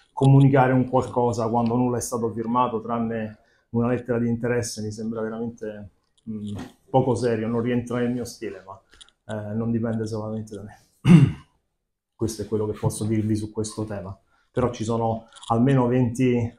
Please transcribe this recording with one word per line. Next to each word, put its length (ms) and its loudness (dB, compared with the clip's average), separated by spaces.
comunicare 520 8
un 140 2
qualcosa 600 0
quando 280 2
nulla 200 2
è 40 -2
stato 300 -2
firmato, 520 -2
tranne 560 -4
una 180 0
lettera 300 -2
di 100 0
interesse, 540 -2
mi 100 -6
sembra 300 -6
veramente, 680 -8
mm, 280 -8
poco 240 2
serio, 340 -2
non 140 -2
rientra 360 -2
nel 120 -2
mio 140 -6
stile, 420 -12
ma, 120 -18
eh, 300 -8
non 160 -2
dipende 360 -2
solamente 480 -8
da 80 -12
me. 160 -18
<clears throat> 480 6
Questo 280 -4
è 40 -6
quello 200 -2
che 120 -6
posso 260 -4
dirvi 300 0
su 160 -4
questo 340 -6
tema. 300 -10
Però 200 -2
ci 140 -8
sono 440 -2
almeno 400 4
venti 720 0